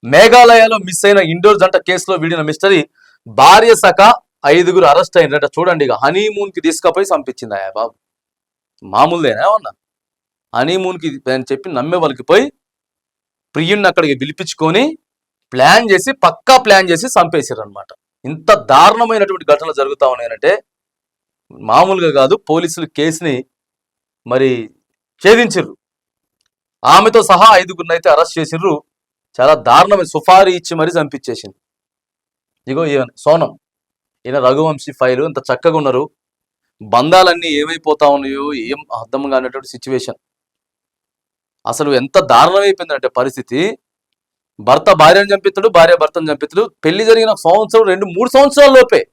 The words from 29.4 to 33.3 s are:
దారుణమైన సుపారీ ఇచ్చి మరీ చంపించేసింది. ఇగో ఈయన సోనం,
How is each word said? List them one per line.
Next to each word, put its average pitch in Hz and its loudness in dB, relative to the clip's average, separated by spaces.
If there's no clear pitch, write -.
దారుణమైన 175 2
సుపారీ 185 4
ఇచ్చి 170 -8
మరీ 160 -2
చంపించేసింది. 135 -8
ఇగో 135 -4
ఈయన 143 -2
సోనం, 151 0